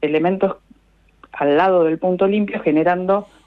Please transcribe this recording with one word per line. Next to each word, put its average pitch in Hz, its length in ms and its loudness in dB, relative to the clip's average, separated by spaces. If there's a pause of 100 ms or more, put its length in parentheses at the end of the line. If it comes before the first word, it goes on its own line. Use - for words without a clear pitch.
elementos 180 540 0 (760)
al 143 240 0
lado 180 260 2
del 160 140 0
punto 185 300 0
limpio 202 340 -2
generando 180 680 0 (200)